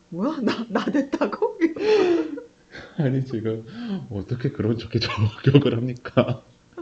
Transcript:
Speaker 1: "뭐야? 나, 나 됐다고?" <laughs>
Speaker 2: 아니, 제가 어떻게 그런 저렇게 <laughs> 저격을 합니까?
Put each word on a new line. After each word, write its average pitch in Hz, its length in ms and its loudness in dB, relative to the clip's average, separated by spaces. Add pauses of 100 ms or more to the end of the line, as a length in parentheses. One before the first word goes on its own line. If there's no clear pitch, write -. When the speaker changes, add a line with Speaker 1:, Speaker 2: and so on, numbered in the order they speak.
Speaker 1:
"뭐야? 254 320 -4
나, 226 280 -2
나 208 160 -2
됐다고?" 269 760 -2
<laughs> 349 1400 0
Speaker 2:
아니, 135 280 2
제가 110 240 -4 (640)
어떻게 113 400 -4
그런 113 260 0
저렇게 - 220 -2
<laughs> - 0 -
저격을 117 800 4
합니까? - 680 -2 (380)